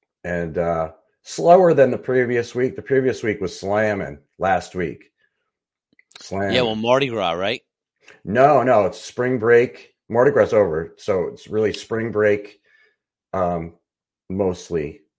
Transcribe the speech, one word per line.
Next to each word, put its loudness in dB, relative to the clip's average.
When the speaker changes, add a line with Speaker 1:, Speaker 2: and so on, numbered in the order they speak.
Speaker 1:
and, -6
uh, -2
slower 4
than 6
the -6
previous -2
week. -2
The -14
previous -2
week -4
was -8
slamming -4
last -2
week. -8
Slamming. -6
Speaker 2:
Yeah, 2
well, -2
Mardi 0
Gras, -2
right? -4
Speaker 1:
No, 4
no, 4
it's -6
spring -4
break. 2
Mardi 4
Gras 2
over, 0
so -4
it's -16
really -2
spring -6
break, 0
um, -4
mostly -6